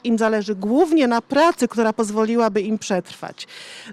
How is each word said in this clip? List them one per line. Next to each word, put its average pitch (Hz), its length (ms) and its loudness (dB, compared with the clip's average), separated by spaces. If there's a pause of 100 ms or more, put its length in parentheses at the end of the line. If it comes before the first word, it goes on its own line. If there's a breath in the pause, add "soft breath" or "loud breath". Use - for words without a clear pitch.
im 226 140 0
zależy 214 360 0
głównie 269 540 2
na 233 140 0
pracy, 285 460 2
która 220 240 0
pozwoliłaby 220 680 0
im 214 180 -2
przetrwać. - 680 -8 (440 loud breath)